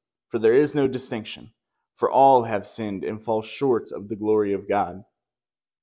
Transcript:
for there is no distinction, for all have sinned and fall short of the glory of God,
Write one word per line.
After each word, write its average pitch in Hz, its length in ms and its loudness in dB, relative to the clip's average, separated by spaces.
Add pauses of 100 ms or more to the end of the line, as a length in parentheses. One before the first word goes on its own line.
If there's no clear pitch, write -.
(300)
for 117 100 -4
there 113 140 2
is 147 200 4
no 139 140 2
distinction, - 640 -8 (420)
for - 160 -2
all 135 340 6
have 107 220 -4
sinned 104 380 -6
and 107 200 -6
fall 110 200 -2
short 127 480 -2
of 104 180 -10
the 113 60 -6
glory 104 380 2
of 98 140 -4
God, 95 360 -2 (800)